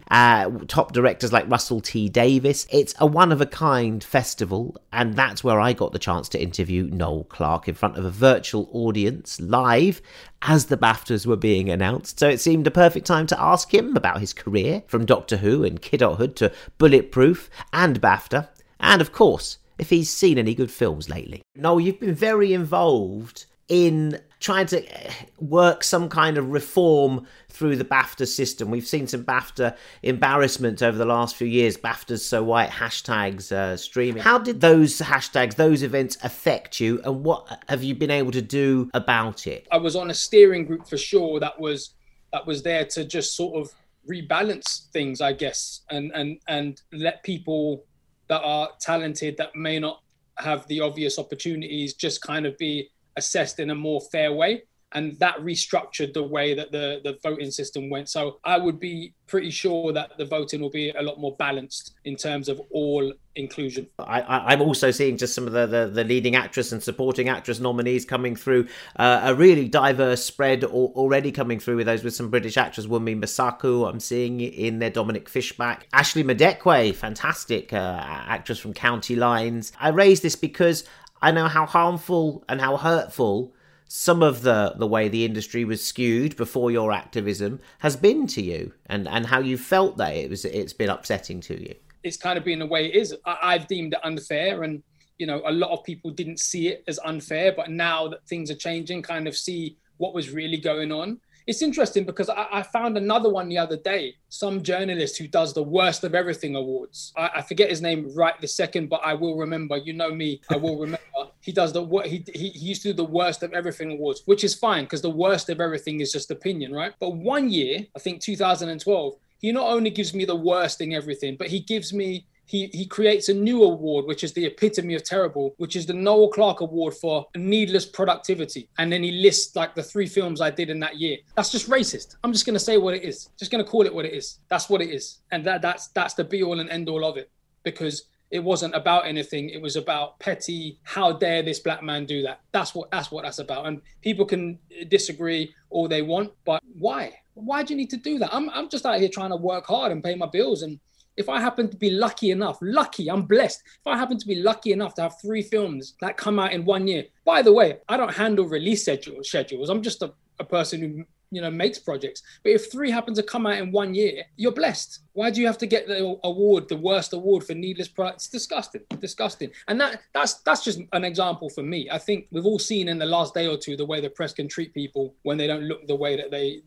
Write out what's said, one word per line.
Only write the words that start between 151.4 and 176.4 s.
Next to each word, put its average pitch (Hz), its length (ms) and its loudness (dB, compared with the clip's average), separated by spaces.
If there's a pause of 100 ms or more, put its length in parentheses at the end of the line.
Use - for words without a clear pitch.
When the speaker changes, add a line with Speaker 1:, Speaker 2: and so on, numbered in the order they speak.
Speaker 2:
to 190 80 -14
be 202 140 0
lucky 208 400 0
enough, 185 300 -2
lucky, 196 480 -2
I'm 196 140 0
blessed. 208 420 2
If - 220 -14
I 277 100 0
happen 247 200 -2
to 202 100 -10
be 196 80 -2
lucky 208 360 0
enough 190 240 -2
to 165 80 -4
have 165 180 -4
three 214 220 -4
films 180 580 -4
that - 160 -6
come 208 220 0
out 190 120 0
in 170 140 -4
one 190 220 2
year, 170 180 -2 (200)
by 320 180 6
the 214 100 10
way, 196 240 6 (100)
I 214 80 -2
don't 233 180 0
handle 202 320 2
release 165 360 0
schedule, 139 420 -4
schedules. 139 460 -4
I'm 208 140 -2
just 226 180 -6
a, 165 100 -8 (280)
a - 40 -8
person 165 380 -2
who, 156 240 -8 (260)
you 180 100 -8
know, 165 100 -6
makes 170 280 -2
projects. 139 440 -8 (200)
But 214 100 6
if 214 180 0
three 262 200 -4
happen 233 220 -4
to 208 100 0
come 226 220 -4
out 208 120 0
in 185 140 -6
one 196 220 0
year, 196 300 0 (120)
you're 233 160 0
blessed. 269 480 -4 (140)
Why 220 180 -2
do 214 100 -2
you 233 60 4
have 226 100 0
to 240 80 -6
get 208 220 0
the 190 360 -4
award, 185 460 2
the 156 80 -4
worst 185 340 0
award 185 320 0
for 160 120 -10
needless 180 320 -8
product? 180 300 -6
It's - 100 -14
disgusting, - 540 -8 (180)
disgusting. 196 500 -8 (180)
And 233 140 0
that, 240 180 -2 (140)
that's, - 300 0
that's - 200 2
just 175 160 -4 (140)
an 180 100 0
example 175 460 -4
for 139 140 -10
me. 156 280 -8
I 160 60 -6
think - 340 -6
we've 170 140 -4
all 208 140 2
seen 196 280 -2
in 165 120 -4
the 156 80 -4
last 165 260 0
day 170 140 -2
or 156 100 -4
two 147 180 -8
the 143 100 -4
way 156 140 -4
the 143 120 -6
press 160 200 -8
can 147 160 -8
treat 165 280 -10
people 139 480 -6
when 147 160 -2
they 147 80 0
don't 151 160 -2
look 151 240 -8
the 147 80 0
way 143 220 0
that 147 120 -6
they, 143 380 -4